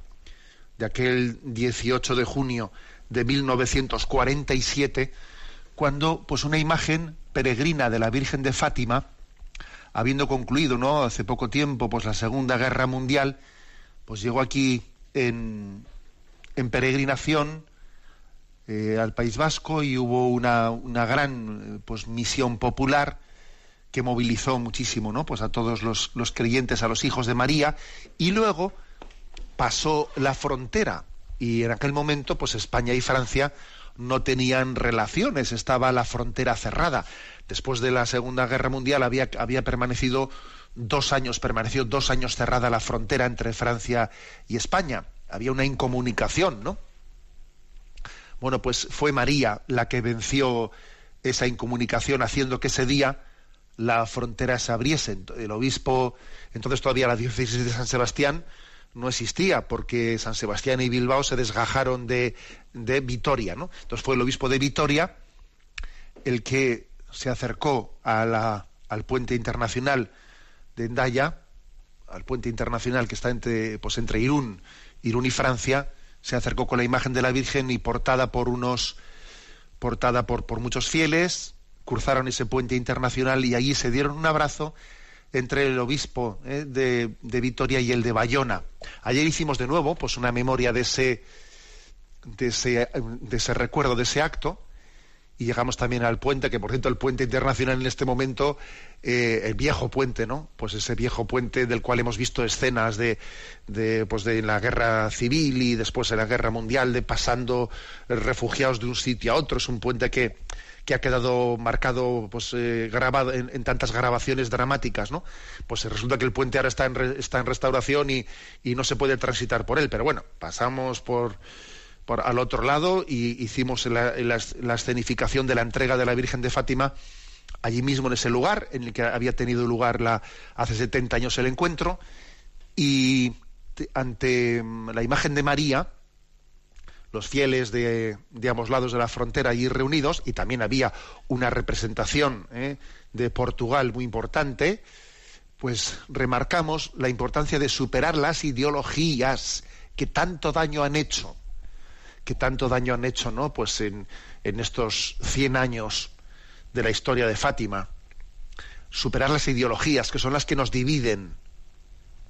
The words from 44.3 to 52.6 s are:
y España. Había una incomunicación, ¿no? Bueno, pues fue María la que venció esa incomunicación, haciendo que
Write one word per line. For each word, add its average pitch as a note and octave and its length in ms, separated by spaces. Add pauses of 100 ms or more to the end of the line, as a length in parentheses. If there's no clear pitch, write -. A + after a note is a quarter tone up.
y A2 80
España. C3 500 (240)
Había A#2 220
una C3 140
incomunicación, B2+ 1000
¿no? F3+ 160 (1600)
Bueno, B2+ 200
pues - 300
fue D3 220
María B2 540
la A#2 200
que B2 140
venció A#2 720 (520)
esa C3 240
incomunicación, A#2+ 720
haciendo B2+ 380
que - 80